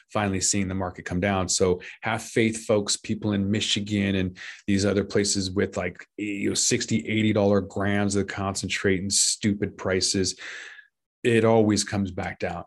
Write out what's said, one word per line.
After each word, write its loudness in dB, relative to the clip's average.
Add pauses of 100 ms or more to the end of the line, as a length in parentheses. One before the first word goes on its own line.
(120)
finally 0
seeing 0
the -4
market -6
come -2
down. 2
So 2 (220)
have -4
faith, 0
folks, 0
people -4
in 0
Michigan 0
and -2 (300)
these 2
other 2
places 0
with, -2
like, -6 (140)
you -4
know, -2
sixty, 0
eighty 2
dollar 4
grams 0
of 0
concentrate -2
and -2
stupid 0
prices. 0 (840)
It 4
always 6
comes -2
back -8
down. -6